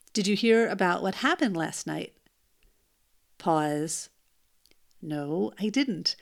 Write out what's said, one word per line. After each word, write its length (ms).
"Did 160
you 80
hear 320
about 340
what 140
happened 400
last 280
night?" 300
Pause. 720
"No, 560
I 100
didn't." 540